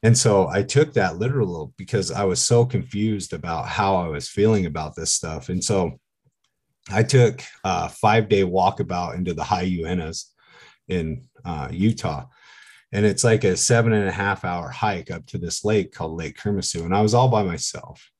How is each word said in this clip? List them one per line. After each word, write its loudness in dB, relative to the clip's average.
And 8
so 4
I 0
took 2
that 0
literal -4
because -4
I -2
was 0
so 4
confused -4
about -6
how 0
I 0
was -6
feeling 2
about -8
this -4
stuff. -6
And -4
so 0
I 2
took 4
a -2
five-day 2
walkabout -2
into -4
the -6
high -2
Uintas -4
in, -4
uh, -6
Utah. -2
And 0
it's 2
like 4
a 2
seven 2
and 2
a -2
half -4
hour -6
hike -4
up -12
to -10
this -8
lake 0
called -8
Lake -10
Kermessu. -4
And -2
I 4
was 4
all 6
by 2
myself. -8